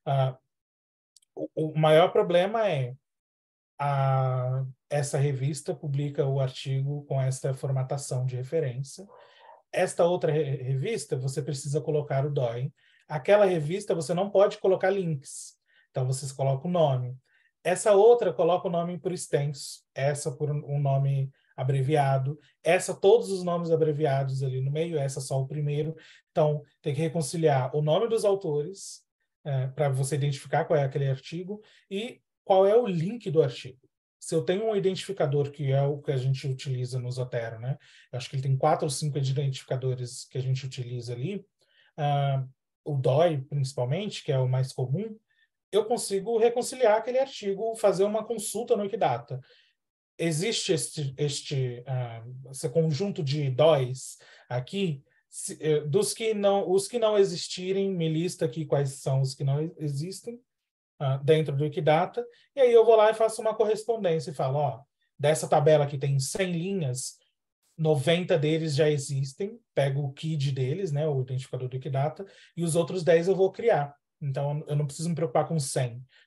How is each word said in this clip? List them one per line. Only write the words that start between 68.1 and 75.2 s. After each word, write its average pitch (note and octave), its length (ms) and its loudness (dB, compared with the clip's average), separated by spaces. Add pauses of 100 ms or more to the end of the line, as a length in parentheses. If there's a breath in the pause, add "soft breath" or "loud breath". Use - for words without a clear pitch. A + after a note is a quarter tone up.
deles D#3 360 0
já D3+ 160 4
existem, D3 680 -4 (160)
pego C#3 260 0
o C3+ 100 -4
kid C#3+ 400 -2
deles, C#3+ 400 -2
né, D3 160 0
o C3+ 140 0
identificador B2+ 460 -6
do B2 80 -8
Wikidata, C#3 500 -4 (300 loud breath)
e E3 80 -4
os E3 120 -2
outros F3 280 0
dez E3+ 240 6
eu F#3+ 80 4
vou F#3+ 160 4
criar. E3+ 440 0 (240)
Então, C#3+ 480 -4
eu D3 80 -2
não D3 120 0
preciso D#3+ 220 -6
me E3+ 40 -2
preocupar D#3+ 340 0